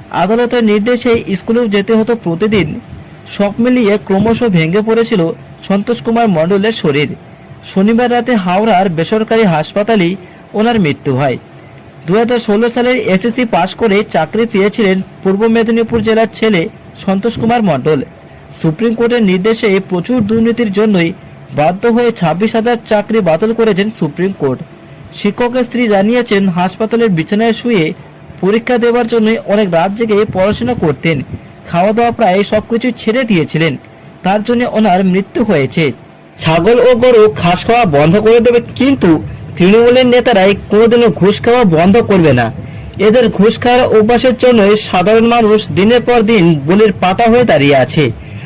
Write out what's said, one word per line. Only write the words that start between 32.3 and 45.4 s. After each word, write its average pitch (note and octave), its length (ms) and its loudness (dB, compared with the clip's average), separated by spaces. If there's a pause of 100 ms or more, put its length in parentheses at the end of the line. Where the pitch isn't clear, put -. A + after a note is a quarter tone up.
সবকিছু A3+ 440 -4 (100)
ছেড়ে A3+ 260 -2
দিয়েছিলেন, D#3+ 480 0 (500)
তার G3+ 220 0
জন্য A#3+ 180 -2 (100)
ওনার G3+ 320 2
মৃত্যু F#3+ 400 -2
হয়েছে। D#3 400 0 (540)
ছাগল E3+ 420 2
ও B3 160 4
গরু A#3+ 260 4 (160)
ঘাস F3 260 0
খাওয়া A#3 260 2
বন্ধ D3 300 4
করে A3 200 4
দেবে, A#3+ 200 2 (160)
কিন্তু B3+ 340 2 (420)
তৃণমূলের A#3+ 540 4
নেতারাই A#3 460 2 (160)
কোনোদিনও A#3 420 4
ঘুষ G3+ 320 2
খাওয়া A#3+ 260 2
বন্ধ E3+ 340 4
করবে F3 300 2
না। A#2+ 140 0 (520)
এদের A3 300 4
ঘুষ G#3+ 320 2
খাওয়ার B3 300 2
অভ্যাসের A#3 460 2
জন্যই A3 440 4
সাধারণ G#3+ 480 2
মানুষ A3+ 300 2 (140)